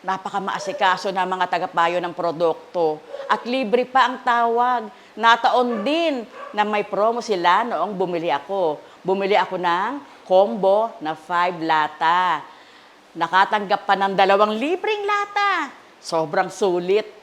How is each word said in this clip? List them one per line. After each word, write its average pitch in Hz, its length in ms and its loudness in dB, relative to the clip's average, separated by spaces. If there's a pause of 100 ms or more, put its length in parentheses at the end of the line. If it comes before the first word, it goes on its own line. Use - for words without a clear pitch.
Napakamaasikaso 190 1040 -2
ng 185 140 -2
mga 185 260 0
tagapayo 175 540 0
ng 175 80 -6
produkto 165 880 -2 (260)
at - 220 0
libre 247 400 0
pa 254 240 4
ang 254 100 -10
tawag. 233 680 0 (240)
Nataon 233 720 4
din 302 400 -2 (240)
na 208 160 0
may 208 160 -2
promo 220 420 0
sila 185 380 2
noong 196 320 -4
bumili 175 340 -4
ako. 160 480 -2 (240)
Bumili 196 380 0
ako 185 160 -2
ng 180 360 -2 (360)
combo 202 720 2
na 156 160 -6
five 175 480 -2
lata. 160 800 2 (720)
Nakatanggap 196 720 0
pa 196 100 4
ng 196 220 0
dalawang 208 400 4
libreng 403 480 -4
lata. 403 640 -2 (320)
Sobrang 170 480 -2
sulit. 185 560 0 (160)